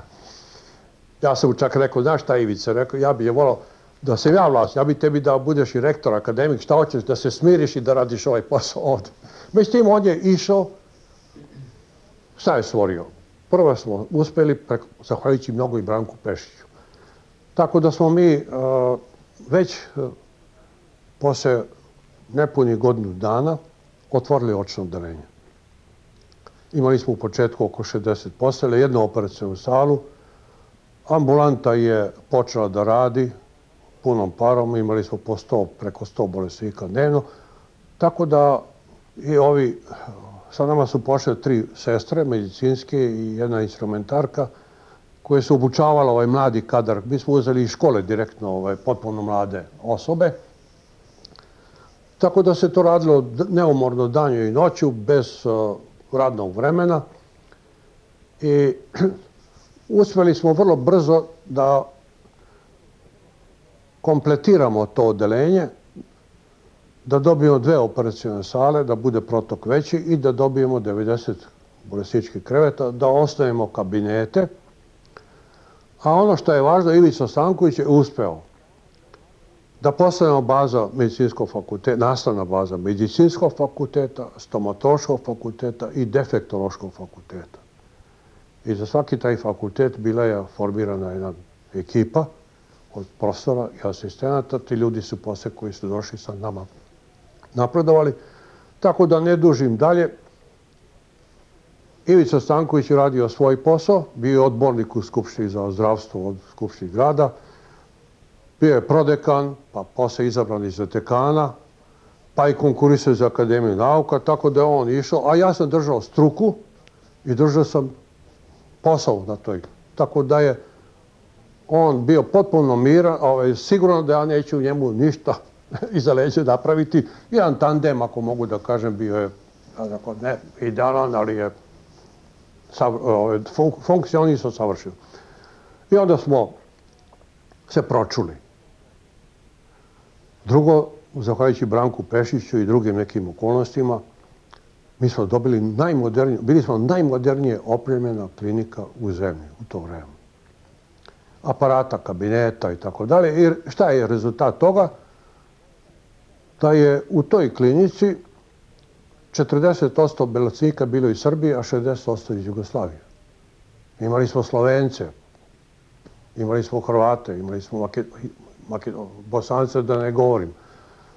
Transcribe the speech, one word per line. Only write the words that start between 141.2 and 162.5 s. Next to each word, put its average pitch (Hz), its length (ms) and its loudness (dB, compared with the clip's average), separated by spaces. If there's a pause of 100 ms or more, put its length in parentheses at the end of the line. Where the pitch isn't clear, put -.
Branku 117 380 -2
Pešiću 117 560 -2
i 107 60 0
drugim 107 300 2
nekim 101 320 -4
okolnostima, 120 720 -2 (1000)
mi 127 100 2
smo 113 160 -2
dobili 117 360 0
najmodernije, 123 800 0
bili 139 200 2
smo 113 160 -2
najmodernije 131 880 0
opremljena 120 640 -4 (120)
klinika 110 440 -6 (180)
u 104 100 -4
zemlji 85 360 -6 (120)
u 117 40 -16
to 101 160 -12
vreme. 82 340 -16 (1300)
Aparata, 131 540 0
kabineta 104 760 -2
i 87 40 -6
tako 98 300 -10
dalje. 165 420 4
I 165 40 4 (160)
šta 165 220 0
je 131 180 2
rezultat 117 500 -2
toga? 190 320 4 (1700)
Da 151 100 4
je 143 380 6
u 151 140 2
toj 170 300 2
klinici 180 640 2 (1160)
četrdeset 147 640 0
posto 147 300 2
bolesnika 123 600 -2
bilo 123 240 0
iz 110 100 -2
Srbije, 151 360 0
a 120 80 -4
šezdeset 123 420 -4
posto 113 280 -6
iz 98 120 -6
Jugoslavije. 98 540 -8 (1000)